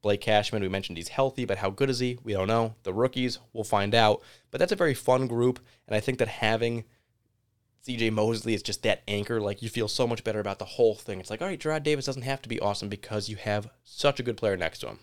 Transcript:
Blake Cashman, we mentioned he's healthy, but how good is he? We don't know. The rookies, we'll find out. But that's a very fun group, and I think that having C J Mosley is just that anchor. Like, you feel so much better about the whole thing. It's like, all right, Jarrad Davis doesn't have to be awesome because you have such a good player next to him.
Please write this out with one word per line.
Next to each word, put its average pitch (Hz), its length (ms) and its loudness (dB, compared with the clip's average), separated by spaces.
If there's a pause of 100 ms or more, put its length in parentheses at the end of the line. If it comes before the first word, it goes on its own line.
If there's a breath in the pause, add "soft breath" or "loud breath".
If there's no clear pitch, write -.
Blake 104 180 2
Cashman, 107 400 4
we 95 80 0
mentioned 95 280 -4
he's 85 100 -10
healthy, 131 380 0
but 98 120 0
how 98 140 -2
good 135 180 0
is 123 100 0
he? 123 240 -2
We 110 100 -4
don't 95 140 2
know. 113 360 2
The 95 100 -4
rookies, 127 460 0 (140)
we'll 110 100 -4
find 101 320 2
out. 107 260 6 (300 loud breath)
But 123 80 -6
that's 180 120 2
a 214 40 0
very 170 180 2
fun 127 340 2
group, 120 320 2 (280 soft breath)
and 104 80 -2
I 107 40 4
think 127 200 -4
that 117 80 2
having 113 560 0 (1000)
C 127 140 -8
J 113 160 4
Mosley 110 420 2
is 101 80 0
just - 220 -6
that 104 240 2
anchor. 104 340 -2
Like, 101 220 -4
you 110 60 -6
feel 110 180 -2
so 123 180 0
much 117 180 -2
better 107 160 -2
about 98 200 -4
the 98 60 -8
whole 113 280 4
thing. 101 260 -8
It's 92 100 -14
like, 110 120 -6
all 175 60 -4
right, 185 120 -6
Jarrad 156 220 -2
Davis 147 240 0
doesn't 127 160 -4
have 135 220 -4
to 120 60 -14
be 117 100 -4
awesome 101 300 -2
because 104 400 -6
you 107 80 -8
have 104 320 -2 (140)
such - 360 0
a 131 40 -4
good 120 140 -2
player 101 200 0
next 82 220 -4
to 62 80 -10
him. 110 160 -12